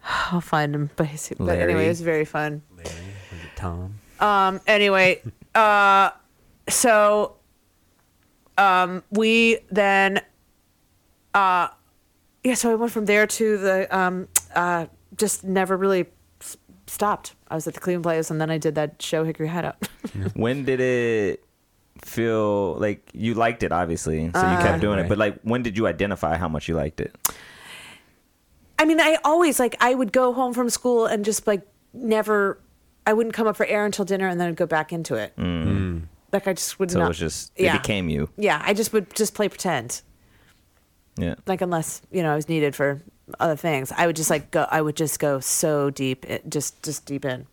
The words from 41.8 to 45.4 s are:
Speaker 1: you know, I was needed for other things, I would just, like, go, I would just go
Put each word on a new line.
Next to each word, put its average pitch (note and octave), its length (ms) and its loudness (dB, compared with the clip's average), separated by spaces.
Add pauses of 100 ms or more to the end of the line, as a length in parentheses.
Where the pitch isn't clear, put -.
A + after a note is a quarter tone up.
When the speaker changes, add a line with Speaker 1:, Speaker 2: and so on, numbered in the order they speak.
Speaker 1:
you F3+ 120 -2
know, D#3 100 0
I D3 40 0
was D3+ 120 -6
needed D3+ 280 0
for C#3+ 240 0 (400)
other D#3+ 160 0
things, C#3+ 400 -2
I E3+ 100 2
would E3 100 0
just, D#3 120 -4
like, D3+ 220 -2
go, D3+ 200 0
I D#3 120 0
would D3+ 140 -2
just D#3 220 -4
go C#3+ 220 0